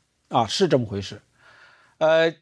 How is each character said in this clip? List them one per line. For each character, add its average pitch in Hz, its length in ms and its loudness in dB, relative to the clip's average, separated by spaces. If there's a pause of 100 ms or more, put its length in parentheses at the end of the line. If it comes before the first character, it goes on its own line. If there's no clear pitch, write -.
(280)
啊， 123 180 0
是 196 220 0
这 147 100 2
么 120 80 0
回 101 160 -8
事。 101 200 -16 (760)
呃， 160 440 2